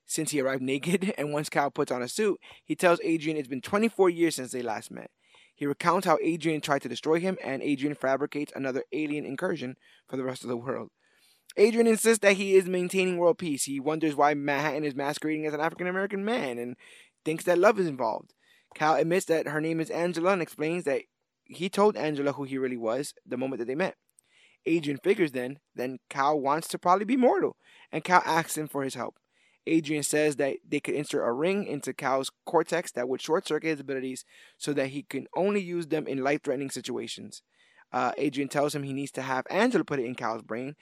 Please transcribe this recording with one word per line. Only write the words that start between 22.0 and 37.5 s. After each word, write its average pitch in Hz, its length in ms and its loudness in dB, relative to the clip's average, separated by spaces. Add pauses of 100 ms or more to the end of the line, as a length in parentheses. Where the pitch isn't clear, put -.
who 139 100 -8
he 135 140 -6
really 127 180 -2
was 117 380 -2 (120)
the 123 120 -6
moment 131 220 -4
that 120 80 -4
they 131 80 -4
met. 180 200 -2 (680)
Adrian 147 360 0
figures 185 300 2
then, 127 280 -6 (140)
then 131 260 -6 (100)
Cal 147 280 2
wants 143 300 0
to - 100 -4
probably 190 280 4
be 233 100 2
mortal, 262 400 4 (380)
and 156 100 -4
Cal 180 220 6
asks 160 320 0
him 156 100 -4
for 143 160 -4
his 135 120 -4
help. 117 200 -8 (520)
Adrian 156 360 2
says 151 320 2
that 139 220 0 (100)
they 147 140 0
could - 120 -4
insert 143 340 0
a 117 40 4
ring 180 340 0
into 131 280 -6
Cal's 135 360 0 (160)
cortex 165 460 0
that 123 180 -4
would 127 120 -2
short-circuit 156 460 0
his 156 120 -2
abilities 131 440 -8 (340)
so 151 160 -4
that 135 160 0
he 139 140 -8
can 131 220 -6 (100)
only 202 260 2
use 175 260 -4
them 151 180 -2
in 135 180 -4
life-threatening 139 460 -2
situations. 117 720 -10 (500)